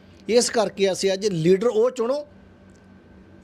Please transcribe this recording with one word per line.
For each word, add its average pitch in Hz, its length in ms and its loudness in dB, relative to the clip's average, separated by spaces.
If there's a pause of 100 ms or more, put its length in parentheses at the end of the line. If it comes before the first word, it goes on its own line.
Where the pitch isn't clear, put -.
(280)
ਇਸ 233 220 2
ਕਰਕੇ 196 420 -2
ਅਸੀਂ 190 200 -2
ਅੱਜ 190 140 -4
ਲੀਡਰ 185 400 2
ਉਹ 233 240 2
ਚੁਣੋ 254 360 -4 (1160)